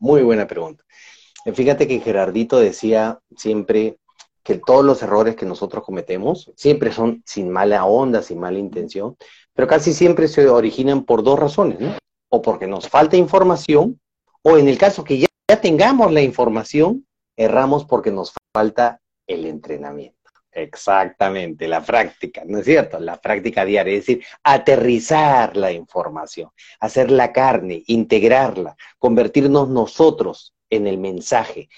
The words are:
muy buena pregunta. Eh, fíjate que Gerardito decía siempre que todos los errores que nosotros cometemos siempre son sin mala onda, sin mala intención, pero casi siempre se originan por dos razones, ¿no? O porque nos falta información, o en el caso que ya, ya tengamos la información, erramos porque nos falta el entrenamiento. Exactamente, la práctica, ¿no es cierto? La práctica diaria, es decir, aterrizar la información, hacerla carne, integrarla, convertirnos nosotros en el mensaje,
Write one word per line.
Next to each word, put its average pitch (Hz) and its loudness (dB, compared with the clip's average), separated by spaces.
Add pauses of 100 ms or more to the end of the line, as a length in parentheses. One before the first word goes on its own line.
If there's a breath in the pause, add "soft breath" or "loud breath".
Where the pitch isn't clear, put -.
muy 139 4
buena 110 0
pregunta. 82 -12 (640 soft breath)
Eh, 113 -8
fíjate 139 0
que 127 -2
Gerardito 104 -2
decía 110 0 (180)
siempre 107 -4 (460)
que 98 -4
todos 127 4
los 135 2
errores 107 0
que - -8
nosotros 92 -10
cometemos 95 -8
siempre 143 0
son 117 -4
sin 95 -8
mala 95 0
onda, 113 0
sin 85 -12
mala 92 -6
intención, 104 -10 (380 soft breath)
pero 127 0
casi 156 2
siempre 160 2
se 143 4
originan 127 0
por 113 0
dos 139 2
razones, 147 -2
¿no? 156 -6 (400)
O 113 2
porque 107 -4
nos 95 -8
falta 156 2
información, 180 2 (420)
o 160 6
en 143 6
el 127 2
caso 196 2
que 135 -2
ya, 156 2 (200)
ya 214 4
tengamos 202 2
la 151 4
información, 135 0 (300)
erramos 135 2
porque 110 -2
nos 98 -8 (220)
falta 110 0 (280)
el 87 -8
entrenamiento. 73 -14 (360)
Exactamente, 90 -4
la 82 -2
práctica, - -4
¿no 101 -8
es 101 -6
cierto? 135 0
La 85 -10
práctica 104 -4
diaria, 95 -2
es 101 -4
decir, - -2 (180 loud breath)
aterrizar 131 2
la 95 -2
información, 82 -10 (300 soft breath)
hacerla 123 2
carne, 110 -2
integrarla, 113 0 (220 loud breath)
convertirnos 135 2
nosotros 127 0 (160)
en 104 -2
el 95 -4
mensaje, 95 -6